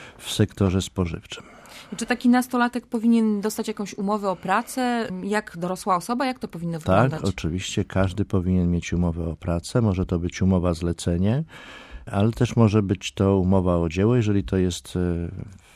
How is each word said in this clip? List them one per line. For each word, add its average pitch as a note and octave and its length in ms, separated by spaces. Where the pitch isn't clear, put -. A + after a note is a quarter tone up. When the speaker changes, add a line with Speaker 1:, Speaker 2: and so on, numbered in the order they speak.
Speaker 1:
w - 140
sektorze F#2+ 500
spożywczym. - 640
Speaker 2:
Czy A3+ 80
taki A#3+ 240
nastolatek B3 580
powinien A3 540
dostać A3 260
jakąś G#3 260
umowę G3+ 360
o F3+ 60
pracę? A#3 720
Jak G#3 340
dorosła F3+ 380
osoba, A#3+ 300
jak B3+ 140
to - 80
powinno E3 320
Speaker 1:
Tak, G2+ 240
Speaker 2:
wyglądać? C3 260
Speaker 1:
oczywiście F#2 560
każdy F#2+ 400
powinien F2+ 460
mieć E2+ 220
umowę E2+ 360
o D#2+ 60
pracę. F2 460
Może F#2 240
to F2 140
być E2+ 220
umowa F2+ 320
zlecenie, F2 680
ale G#2 260
też A#2 240
może A2 280
być F#2+ 280
to G2 260
umowa F#2 400
o E2+ 120
dzieło, G2 260
jeżeli G#2 280
to - 140
jest, F#2 380
e, F2 340